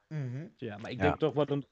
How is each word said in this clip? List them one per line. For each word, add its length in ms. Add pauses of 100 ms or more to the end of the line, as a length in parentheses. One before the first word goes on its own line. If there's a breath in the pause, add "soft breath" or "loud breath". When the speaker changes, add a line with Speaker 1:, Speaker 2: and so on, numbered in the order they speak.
Speaker 1:
Mhm. 380 (100)
Speaker 2:
Ja, 200
maar 140
ik 60
Speaker 3:
Ja. 60
Speaker 2:
denk 160
toch 160
wat 160
een 220